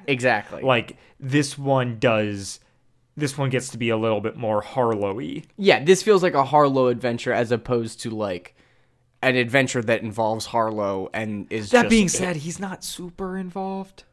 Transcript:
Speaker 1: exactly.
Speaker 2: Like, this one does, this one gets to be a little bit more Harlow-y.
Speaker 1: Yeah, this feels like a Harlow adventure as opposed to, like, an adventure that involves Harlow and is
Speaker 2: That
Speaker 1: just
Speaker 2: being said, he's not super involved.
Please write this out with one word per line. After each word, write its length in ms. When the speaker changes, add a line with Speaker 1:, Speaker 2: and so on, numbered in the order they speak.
Speaker 1:
exactly. 560
Speaker 2:
Like, 340
this 360
one 440
does, 600
this 200
one 120
gets 180
to 100
be 120
a 80
little 240
bit 160
more 240
Harlow-y. 840
Speaker 1:
Yeah, 260
this 180
feels 220
like 120
a 100
Harlow 420
adventure 460
as 180
opposed 520
to, 60
like, 460
an 140
adventure 460
that 200
involves 460
Harlow 680
and 380
is 200
Speaker 2:
That 120
Speaker 1:
just 60
Speaker 2:
being 180
said, 300
he's 240
not 240
super 520
involved. 760